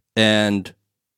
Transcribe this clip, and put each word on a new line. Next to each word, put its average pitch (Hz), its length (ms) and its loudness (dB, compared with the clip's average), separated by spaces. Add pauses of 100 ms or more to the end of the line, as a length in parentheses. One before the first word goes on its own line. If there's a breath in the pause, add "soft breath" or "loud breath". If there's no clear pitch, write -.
(180)
And 107 540 0 (460)